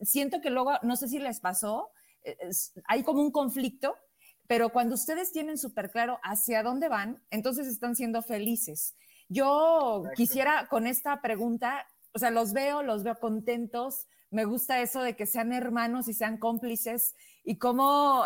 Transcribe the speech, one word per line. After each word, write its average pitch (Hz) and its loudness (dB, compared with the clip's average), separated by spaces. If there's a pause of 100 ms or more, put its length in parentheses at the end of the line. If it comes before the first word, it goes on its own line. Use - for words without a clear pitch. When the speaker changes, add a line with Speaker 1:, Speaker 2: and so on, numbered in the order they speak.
Speaker 1:
siento 277 0
que 294 -2
luego, 254 2 (100)
no 240 0
sé 269 -4
si 277 -4
les 262 -6
pasó, 214 -2 (340)
eh, - -10
es, - -4 (140)
hay 262 2
como 294 2
un 294 4
conflicto, 269 0 (500)
pero 233 4
cuando 240 2
ustedes 339 -2
tienen 311 -4
súper 202 -6
claro 240 0
hacia 220 0
dónde 262 0
van, 214 -2
entonces 254 -2
están 240 -4
siendo 233 -2
felices. 214 -2 (340)
Yo 277 4
Speaker 2:
Exacto. - -6
Speaker 1:
quisiera 262 2
con 226 2
esta 277 -2
pregunta, 233 -2 (260)
o 226 -8
sea, 240 2
los 226 2
veo, 285 0
los 214 -2
veo 226 -2
contentos, 233 -4 (240)
me 214 0
gusta 247 0
eso 247 -2
de 240 -2
que 214 -6
sean 233 -2
hermanos 240 -2
y 220 -4
sean 220 -2
cómplices, 233 -2 (300)
y 220 -2
como 269 4